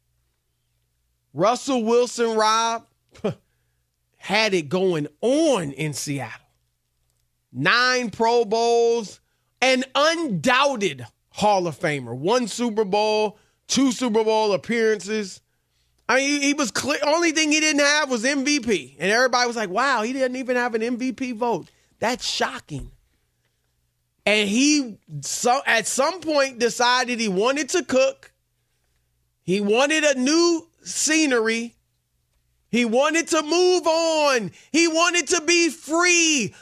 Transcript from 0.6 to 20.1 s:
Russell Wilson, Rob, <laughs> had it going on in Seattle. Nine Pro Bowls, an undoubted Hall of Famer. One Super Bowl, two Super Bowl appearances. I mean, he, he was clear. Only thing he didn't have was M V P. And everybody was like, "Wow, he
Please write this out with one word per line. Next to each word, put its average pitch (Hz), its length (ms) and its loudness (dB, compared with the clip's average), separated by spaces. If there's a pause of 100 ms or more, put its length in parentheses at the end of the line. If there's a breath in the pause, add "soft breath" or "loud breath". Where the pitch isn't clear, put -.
Russell 240 500 0
Wilson, 233 540 0
Rob, 226 480 0 (380)
<laughs> - 920 -12
had 208 360 0
it 160 160 0
going 175 380 0 (140)
on 247 500 2
in 151 220 -6
Seattle. 131 520 -10 (1040)
Nine 233 600 0
Pro 233 340 2
Bowls, 233 720 0 (420)
an 254 220 2 (120)
undoubted 254 1120 0 (240)
Hall 196 360 0
of 160 140 -8
Famer. 135 360 -4
One 208 320 -2
Super 220 380 -2
Bowl, 214 540 -2 (280 soft breath)
two 262 240 2
Super 226 320 0
Bowl 214 300 2
appearances. 214 880 -2 (640)
I 240 100 2
mean, 269 120 0
he, 285 180 0
he 285 60 4
was 285 160 -2
clear. 277 340 -4
Only 320 280 2
thing 302 200 0
he 311 80 2
didn't 302 220 2
have 285 300 2
was 233 140 -2
M 269 200 0
V 294 140 0
P. 190 400 -4
And 180 120 0
everybody 247 360 2
was 240 80 -4
like, 220 140 -4
"Wow, 233 340 0
he 240 100 -4